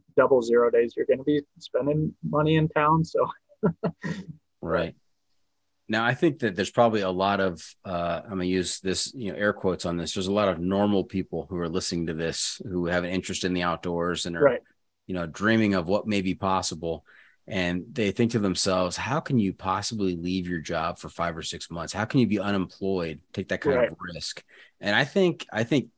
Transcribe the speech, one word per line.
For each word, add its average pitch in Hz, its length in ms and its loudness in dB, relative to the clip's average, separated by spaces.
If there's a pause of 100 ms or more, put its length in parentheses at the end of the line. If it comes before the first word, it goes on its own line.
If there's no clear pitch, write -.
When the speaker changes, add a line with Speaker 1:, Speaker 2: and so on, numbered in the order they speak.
(140)
Speaker 1:
double 131 280 6
zero 117 280 4
days, 117 240 4
you're 131 120 -2
gonna 135 180 2
be 147 160 2 (180)
spending 151 640 -2
money 156 340 2
in 156 120 4
town. 156 360 4
So. 127 220 0 (360)
<laughs> 190 100 2 (880)
Speaker 2:
Right. 85 340 -2 (920)
Now, 110 160 0
I 123 80 4
think 143 280 2
that 107 140 0
there's 95 160 0
probably 113 300 4
a 95 100 0
lot 98 300 2
of, 90 240 -2 (200)
uh, 85 400 -4
I'm 113 60 -14
gonna 95 140 -4
use 90 360 0
this, - 340 -4
you 110 180 -6
know, - 60 -8
air 104 160 2
quotes 92 320 -2
on 85 100 -2
this. 80 160 -6
There's 95 140 -4
a 95 60 0
lot 104 160 2
of 85 100 0
normal 98 460 2
people 85 440 -4
who 92 80 -6
are 87 120 -2
listening 85 400 -2
to 80 60 -4
this 80 540 -4
who 90 180 -2
have 87 180 0
an 87 60 -6
interest 92 340 -4
in 90 100 0
the 90 80 0
outdoors 85 640 -2
and 85 100 -6
are, 82 60 0
Speaker 1:
Right. 127 180 4 (460)
Speaker 2:
you 95 80 -8
know, 87 120 -4
dreaming 107 460 4
of 87 160 0
what 98 180 0
may 104 140 0
be 92 140 -2
possible. 85 720 -2 (400)
And 90 440 -2
they 104 200 0
think 113 220 2
to 120 60 2
themselves, 92 600 0
"How 135 220 -2
can 139 180 0
you 98 160 2
possibly 95 600 -2
leave 90 320 -2
your 87 140 -4
job 82 380 -4
for 80 100 -12
five 85 260 -4
or 80 80 -10
six - 280 -10
months? 82 240 -8
How 101 100 -2
can 131 160 2
you 117 60 6
be 101 120 2
unemployed, 95 840 -2 (120)
take 95 160 -6
that 92 140 -4
kind - 140 2
Speaker 1:
Right. 120 140 2
Speaker 2:
of 80 60 -12 (180)
risk?" - 300 -10 (340)
And 104 160 0
I 123 100 4
think, 180 460 0
I 110 140 -2
think 131 340 0